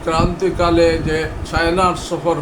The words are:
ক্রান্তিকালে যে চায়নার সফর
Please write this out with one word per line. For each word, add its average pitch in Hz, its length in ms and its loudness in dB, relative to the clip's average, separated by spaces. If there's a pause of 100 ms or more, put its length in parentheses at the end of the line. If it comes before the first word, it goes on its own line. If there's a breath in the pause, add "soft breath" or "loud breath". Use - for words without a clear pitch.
ক্রান্তিকালে 170 960 2
যে 156 300 -2 (220)
চায়নার 170 460 2
সফর 165 460 -4